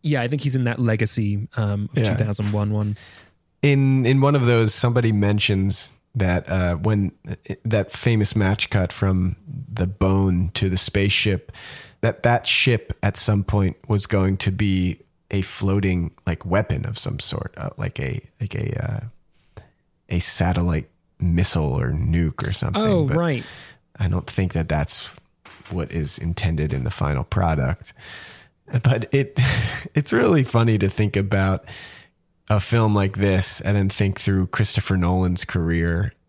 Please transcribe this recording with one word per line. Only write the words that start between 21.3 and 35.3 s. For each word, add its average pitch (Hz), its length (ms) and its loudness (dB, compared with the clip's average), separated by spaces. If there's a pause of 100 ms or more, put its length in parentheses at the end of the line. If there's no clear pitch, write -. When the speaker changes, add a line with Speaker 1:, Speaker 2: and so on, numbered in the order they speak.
Speaker 2:
or 64 120 -2
nuke 80 540 0
or - 80 -2
something. - 280 -2
Speaker 1:
Oh, 196 240 2
Speaker 2:
But 139 120 0
Speaker 1:
right. 160 260 0 (560)
Speaker 2:
I 95 80 0
don't 87 200 -2
think 92 260 -2
that 82 160 -2
that's 76 360 -2 (640)
what 85 220 -6
is 76 260 -4
intended 82 560 -2
in 67 100 -2
the 60 60 -2
final 71 340 -2
product. 80 720 -2 (880)
But 117 300 0
it, 139 260 0 (280)
<laughs> - 260 -10
it's 147 180 0
really 190 320 4
funny 113 360 2
to 98 100 2
think 104 260 0
about 98 480 0 (840)
a 107 100 4
film 110 340 2
like 98 240 2
this 95 440 2
and 101 160 0
then 98 100 2
think 98 320 -2
through 95 280 0
Christopher - 500 0
Nolan's 90 480 0